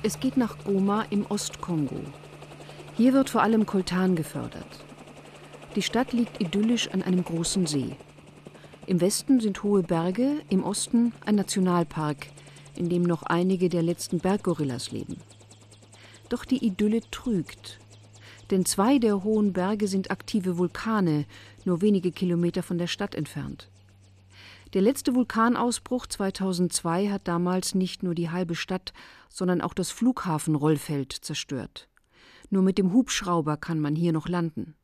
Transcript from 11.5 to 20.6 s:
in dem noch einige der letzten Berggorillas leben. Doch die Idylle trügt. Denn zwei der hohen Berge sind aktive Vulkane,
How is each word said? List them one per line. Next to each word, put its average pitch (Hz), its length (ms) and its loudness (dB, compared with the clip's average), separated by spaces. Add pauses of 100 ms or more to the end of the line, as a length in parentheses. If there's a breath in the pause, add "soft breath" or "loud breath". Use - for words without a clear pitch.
in 175 140 -2
dem 175 140 2
noch 170 180 0
einige 180 480 2
der 170 140 0
letzten 170 340 -2
Berggorillas 160 760 -2
leben. - 260 -8 (1120 loud breath)
Doch 240 160 -6
die 247 200 0
Idylle 214 360 2 (100)
trügt. - 680 -6 (680 loud breath)
Denn 190 160 2
zwei 240 320 4
der 208 260 2
hohen 208 300 2
Berge 202 340 0
sind 190 220 -2
aktive 185 480 -2
Vulkane, 175 680 0 (380 loud breath)